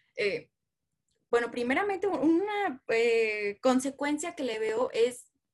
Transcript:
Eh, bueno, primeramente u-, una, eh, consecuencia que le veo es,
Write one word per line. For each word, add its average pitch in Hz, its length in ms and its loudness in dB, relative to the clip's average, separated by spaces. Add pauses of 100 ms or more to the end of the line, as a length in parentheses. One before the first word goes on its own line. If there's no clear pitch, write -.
(160)
Eh, 196 360 -4 (800)
bueno, 233 200 0
primeramente 349 560 -2
u-, 359 80 0
una, 349 720 2
eh, 226 760 0
consecuencia 285 720 0
que 302 80 -6
le 226 160 -4
veo 220 340 -2
es, 240 320 0 (280)